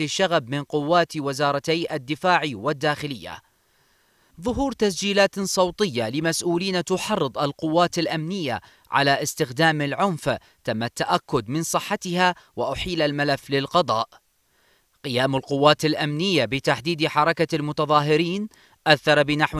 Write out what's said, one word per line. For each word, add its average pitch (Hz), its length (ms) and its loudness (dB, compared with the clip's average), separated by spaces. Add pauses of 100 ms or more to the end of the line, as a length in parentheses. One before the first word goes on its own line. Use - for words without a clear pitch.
الشغب 156 480 0
من 143 140 -4
قوات 156 540 0
وزارتي 143 800 -2
الدفاع 151 460 0 (120)
والداخلية. 131 840 -4 (1040)
ظهور 247 300 -2
تسجيلات 202 680 2
صوتية 175 720 0
لمسؤولين 170 720 0
تحرض 180 540 -2
القوات 160 640 0
الأمنية 156 600 -4 (300)
على 139 320 2
استخدام 151 580 0
العنف 143 560 -2 (260)
تم 113 200 -4
التأكد 127 680 -2
من 160 140 -2
صحتها 180 720 0 (200)
وأحيل 139 460 -4
الملف 143 480 -2
للقضاء. 135 580 0 (960)
قيام 135 320 0
القوات 143 500 4
الأمنية 151 600 0
بتحديد 143 640 -2
حركة 160 480 0
المتظاهرين 151 920 2 (400)
أثر 147 360 4
بنحو 147 360 0